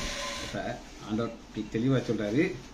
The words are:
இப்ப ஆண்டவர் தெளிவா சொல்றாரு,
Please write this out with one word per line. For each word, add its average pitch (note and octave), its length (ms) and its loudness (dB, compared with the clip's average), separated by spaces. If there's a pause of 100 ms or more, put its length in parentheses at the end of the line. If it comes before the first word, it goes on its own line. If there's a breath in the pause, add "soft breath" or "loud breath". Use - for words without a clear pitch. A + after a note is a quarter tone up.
(480)
இப்ப G#2 320 -4 (300)
ஆண்டவர் A2+ 240 0 (400)
தெளிவா B2 380 4
சொல்றாரு, A2 440 4 (180)